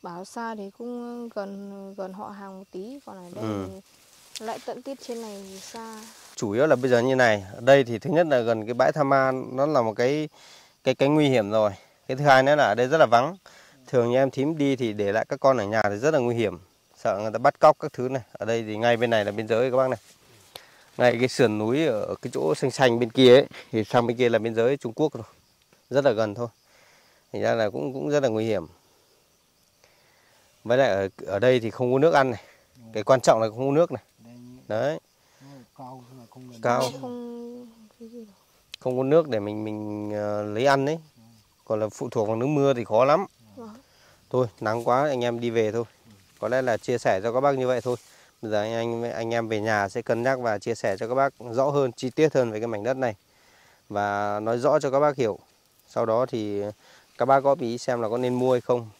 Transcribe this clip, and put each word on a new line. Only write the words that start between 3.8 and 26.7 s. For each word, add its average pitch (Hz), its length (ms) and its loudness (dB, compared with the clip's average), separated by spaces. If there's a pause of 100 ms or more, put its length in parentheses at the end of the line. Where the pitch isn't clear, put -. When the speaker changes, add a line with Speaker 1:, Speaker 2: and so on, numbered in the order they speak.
Speaker 1:
lại 226 200 -10
tận 240 160 -10
tiết 277 180 -12
trên 233 200 -12
này 202 280 -14
thì 190 100 -18
xa. 226 420 -16 (360)
Speaker 2:
Chủ 110 140 -4
yếu 120 160 2
là 147 100 6
bây 127 140 -2
giờ 120 80 6
như 131 160 2
này, 110 300 4 (100)
ở - 60 -14
đây 135 240 6
thì 117 140 -6
thứ 135 120 -6
nhất 165 160 2
là 135 140 2
gần 113 260 -2
cái 120 80 -6
bãi 131 180 2
Tham 143 200 0
An, 131 440 0
nó 139 100 0
là 147 160 2
một 110 120 0
cái, 143 340 0 (560)
cái, 131 100 2
cái 135 140 2
nguy 151 200 4
hiểm 110 220 2
rồi. 107 200 2 (380)
Cái 131 80 -4
thứ 143 80 -4
hai 131 180 8
nữa 139 120 4
là 147 100 4
ở 104 100 4
đây 120 140 0
rất 156 100 0
là 151 80 8
vắng. 123 300 2 (500)
Thường 120 240 2
như 123 60 2
em 135 140 2
Thím 151 280 -4
đi 139 180 2
thì 120 160 -4
để 101 200 -2
lại 110 160 0
các 143 120 -6
con 135 160 4
ở 107 80 -2
nhà 107 180 0
thì 104 140 0
rất 131 140 0
là 156 80 2
nguy 120 160 0
hiểm. 101 240 -2 (380)
Sợ 101 260 -2
người 110 100 -4
ta 110 60 -4
bắt 135 220 2
cóc 151 180 8
các 156 140 -10
thứ 123 160 -6
này. 131 140 -6 (100)
Ở - 140 -8
đây 113 200 -2
thì 107 100 -8
ngay 117 200 2
bên 117 140 0
này 110 140 2
là 101 80 -4
biên 107 160 -6
giới 117 220 0
các 123 60 -2
bác 131 120 2
này. 120 100 -4 (1000)
Ngay 123 220 4
cái 123 100 2
sườn 107 300 2
núi 123 280 0
ở 104 360 -4
cái 123 120 -8
chỗ 143 200 0
xanh 139 160 -2
xanh 123 280 2
bên 117 120 -2
kia 127 240 10
ấy, 139 120 10 (260)
thì 110 120 0
sang 120 220 2
bên 117 100 -2
kia 123 120 2
là 113 100 2
biên 113 160 -2
giới 120 220 2
Trung 120 160 -10
Quốc 151 220 -2
rồi. - 80 -12 (680)
Rất 135 140 2
là 123 60 6
gần 107 240 -2
thôi. 117 140 -8 (840)